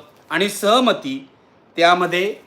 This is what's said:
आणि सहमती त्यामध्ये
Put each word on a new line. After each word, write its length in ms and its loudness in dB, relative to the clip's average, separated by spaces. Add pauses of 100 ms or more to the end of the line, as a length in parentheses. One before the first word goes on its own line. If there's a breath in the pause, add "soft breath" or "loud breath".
(300)
आणि 200 -2
सहमती 800 -2 (480)
त्यामध्ये 580 2 (120)